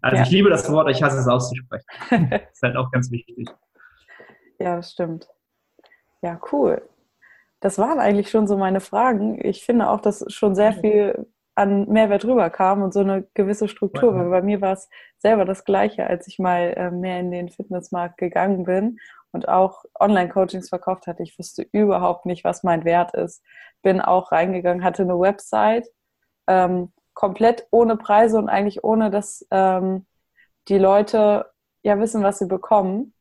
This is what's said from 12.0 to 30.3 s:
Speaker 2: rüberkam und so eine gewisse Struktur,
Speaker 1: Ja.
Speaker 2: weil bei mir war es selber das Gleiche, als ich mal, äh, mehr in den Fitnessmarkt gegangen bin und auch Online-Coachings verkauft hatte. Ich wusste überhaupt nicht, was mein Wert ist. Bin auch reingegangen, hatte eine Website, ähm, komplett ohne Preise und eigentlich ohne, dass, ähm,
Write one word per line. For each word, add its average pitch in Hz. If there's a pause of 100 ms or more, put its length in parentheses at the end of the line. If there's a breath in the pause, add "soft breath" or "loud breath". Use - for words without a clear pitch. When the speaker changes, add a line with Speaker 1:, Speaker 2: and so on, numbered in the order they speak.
Speaker 2:
rüberkam 196
und 185
so 202
eine 196
gewisse 208
Struktur, 214
Speaker 1:
Ja. 185
Speaker 2:
weil 175
bei 180
mir 202
war 190
es 190 (300 loud breath)
selber 208
das 190
Gleiche, 202
als 175
ich -
mal, 175
äh, 180
mehr 180
in 180
den 175
Fitnessmarkt 180
gegangen 185
bin 196 (340 loud breath)
und -
auch 190 (140)
Online-Coachings 185
verkauft 185
hatte. 170
Ich -
wusste -
überhaupt 185
nicht, 175
was 175
mein 165
Wert 175
ist. - (380 loud breath)
Bin 185
auch 180
reingegangen, 180
hatte 185
eine 180
Website, 214 (600)
ähm, 180 (220)
komplett 220
ohne 226
Preise 220
und 208
eigentlich 202
ohne, 220
dass, -
ähm, 190 (640 soft breath)